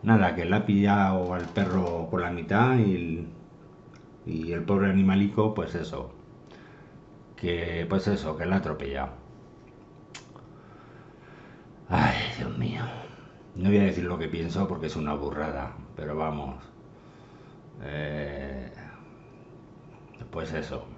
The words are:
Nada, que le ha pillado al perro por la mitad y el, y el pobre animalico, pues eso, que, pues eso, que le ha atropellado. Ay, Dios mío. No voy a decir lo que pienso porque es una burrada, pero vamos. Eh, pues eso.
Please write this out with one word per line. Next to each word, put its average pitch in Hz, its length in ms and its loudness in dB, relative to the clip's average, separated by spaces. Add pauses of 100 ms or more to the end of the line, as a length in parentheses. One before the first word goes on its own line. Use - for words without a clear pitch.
Nada, 101 320 6
que 85 100 -2
le 95 120 2
ha 107 100 0
pillado 98 680 4
al 87 100 -2
perro 87 640 0
por 90 100 -2
la 87 120 -2
mitad 98 460 4
y 101 180 4
el, 82 320 -4 (960)
y 82 240 -4
el 85 140 -4
pobre 98 260 4
animalico, 98 640 4
pues 85 220 -4
eso, 78 360 -6 (1200)
que, 85 520 -2
pues 98 200 2
eso, 78 280 -2
que 85 80 -4
le 92 100 2
ha 98 40 4
atropellado. 69 540 -4 (2750)
Ay, 76 280 4 (220)
Dios 62 200 -6
mío. - 240 -2 (760)
No 92 120 2
voy 101 100 8
a 101 60 8
decir 87 180 2
lo 87 160 -2
que 80 80 -2
pienso 82 400 0
porque 80 200 -4
es 76 100 -4
una 73 180 -2
burrada, 71 640 -4 (180)
pero 76 220 -6
vamos. 73 400 -4 (1300)
Eh, 71 840 -8 (1600)
pues 80 220 -6
eso. 78 340 -6 (120)